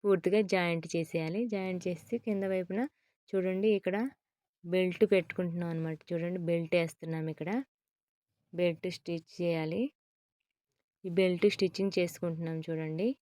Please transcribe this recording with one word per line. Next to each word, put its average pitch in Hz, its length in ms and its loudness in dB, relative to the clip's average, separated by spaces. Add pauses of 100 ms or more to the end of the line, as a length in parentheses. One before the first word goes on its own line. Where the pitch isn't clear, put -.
పూర్తిగా 196 440 4
జాయింట్ 170 420 0
చేసేయాలి. 165 580 -2
జాయింట్ 185 360 -4
చేసి 180 360 -4
కింద 196 260 -2
వైపున 190 360 0 (520)
చూడండి, 190 420 2
ఇక్కడ 190 200 -2 (680)
బెల్ట్ 185 420 2
పెట్టుకుంటున్నాం 175 640 0
అన్నమాట. 160 360 -4
చూడండి, 175 360 -4
బెల్ట్ 170 320 0
వేస్తున్నాం 165 540 -2
ఇక్కడ, 156 200 -6 (1040)
బెల్ట్ 170 380 0
స్టిచ్ 170 420 -6
చేయాలి. 170 500 0 (1200)
ఈ 185 60 -6
బెల్ట్ 180 380 4
స్టిచ్చింగ్ 190 460 0
చేసుకుంటున్నాం 165 640 -2
చూడండి. 160 480 -2 (180)